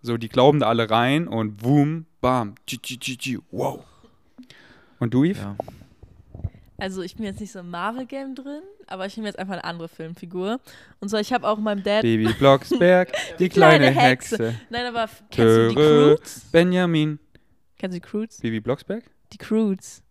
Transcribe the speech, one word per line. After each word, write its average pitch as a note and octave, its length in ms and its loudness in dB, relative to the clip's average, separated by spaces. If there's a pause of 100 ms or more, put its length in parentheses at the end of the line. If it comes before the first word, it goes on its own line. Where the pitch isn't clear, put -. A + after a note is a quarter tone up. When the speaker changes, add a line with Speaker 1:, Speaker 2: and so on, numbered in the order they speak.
Speaker 1:
so, A#2 120 -4
die A2+ 120 -8
glauben C#3+ 300 6
da A2 80 2
alle A2+ 240 0
rein C3+ 360 2
und G#2+ 360 -6
wum, D3 420 0 (160)
bam, B2 320 -2 (140)
tschi, B2 100 -10
tschi, A#2+ 220 -14
tschi, B2+ 180 -10
tschi, B2 220 -8 (100)
wow. C3 340 -6 (1160)
Und A#2 160 -4
du, C3 80 4
Yves? F#3+ 160 -2
Speaker 2:
Ja. G2+ 160 -10 (1200)
Speaker 3:
Also F#3+ 240 -8
ich - 140 -12
bin A3 100 -10
jetzt G3 140 -10
nicht G#3 120 -14
so F#3+ 80 -18
im F3 120 -16
Marvel-Game B3+ 640 -10
drin, C#4+ 260 -14 (240)
aber F#3+ 220 -10
ich G3+ 100 -12
nehme G#3+ 120 -8
jetzt - 100 -14
einfach F#3+ 140 -8
eine F3 100 -10
andere E3+ 240 -12
Filmfigur. F3+ 720 -10 (400)
Und G3+ 100 -10
zwar, G#3+ 120 -2
ich A#3 120 -6
habe B3 140 -2
auch G#3+ 100 0
meinem G#3 240 -4
Dad G#3+ 220 -2
Speaker 1:
Baby A2+ 300 2
Blocksberg, F3 800 4 (120)
Speaker 3:
<laughs> - 140 -16
Speaker 1:
die F#3 100 2
kleine D#3 420 8
Speaker 3:
Kleine - 100 0
Hexe. B2 480 0
Speaker 1:
Hexe. A#2 100 -8 (100)
Speaker 3:
Nein, A#3+ 160 -6
aber A#3 200 -6
f-, - 260 -20
kennst A2+ 240 4
du A2+ 140 4
die A#2 60 -4
Speaker 1:
Töre D3 420 6
Speaker 3:
Croods? - 220 -14 (120)
Speaker 1:
Benjamin. E3+ 680 2 (600)
Speaker 3:
Kennst F#3 160 -8
du E3+ 60 -10
die - 60 -20
Croods? G#3+ 340 -8
Speaker 1:
Baby A2+ 180 -4
Blocksberg? C#3+ 440 -6 (300)
Speaker 3:
Die G#3 60 -20
Croods. G#3+ 720 -4